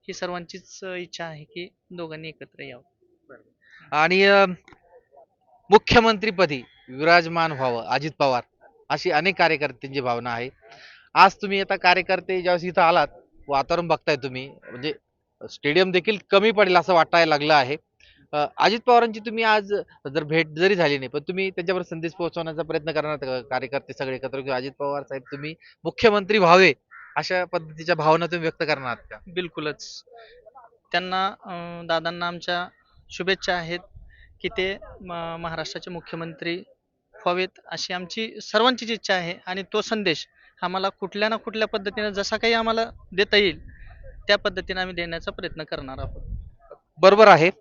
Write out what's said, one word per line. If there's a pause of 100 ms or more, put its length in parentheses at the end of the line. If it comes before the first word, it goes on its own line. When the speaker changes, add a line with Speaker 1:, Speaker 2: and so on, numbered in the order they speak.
Speaker 1:
ही
सर्वांचीच,
अ,
इच्छा
आहे
की (220)
दोघांनी
एकत्र
यावं. (1080)
Speaker 2:
आणि,
अ, (1200)
मुख्यमंत्रीपदी (260)
विराजमान
व्हावं
अजित
पवार (460)
अशी
अनेक
कार्यकर्त्यांची
भावना
आहे. (640)
आज
तुम्ही
आता
कार्यकर्ते
ज्यावेळेस
इथं
आलात, (400)
वातावरण
बघताय
तुम्ही, (200)
म्हणजे (560)
स्टेडियम
देखील (120)
कमी
पडेल
असं
वाटायला
लागलं
आहे. (560)
अ, (100)
अजित
पवारांची
तुम्ही
आज (400)
जर
भेट
जरी
झाली
नाही,
पण
तुम्ही
त्यांच्यावर
संदेश
पोहोचवण्याचा
प्रयत्न
करणार
का?
कार्यकर्ते
सगळे
एकत्र
घेऊन
अजित
पवार
साहेब (100)
तुम्ही (300)
मुख्यमंत्री
व्हावे (440)
अशा
पद्धतीच्या
भावना
तुम्ही
व्यक्त
करणार
आहात
का? (100)
Speaker 1:
बिलकुलच. (920)
त्यांना,
अ,
दादांना
आमच्या (420)
शुभेच्छा
आहेत (600)
की
ते (220)
म-,
महाराष्ट्राचे
मुख्यमंत्री (580)
व्हावेत
अशी
आमची
सर्वांचीच
इच्छा
आहे (120)
आणि (100)
तो
संदेश (340)
आम्हाला
कुठल्या
ना
कुठल्या
पद्धतीने
जसा
काही
आम्हाला (220)
देता
येईल (580)
त्या
पद्धतीने
आम्ही
देण्याचा
प्रयत्न
करणार
आहोत. (800)
Speaker 2:
बरोबर
आहे. (100)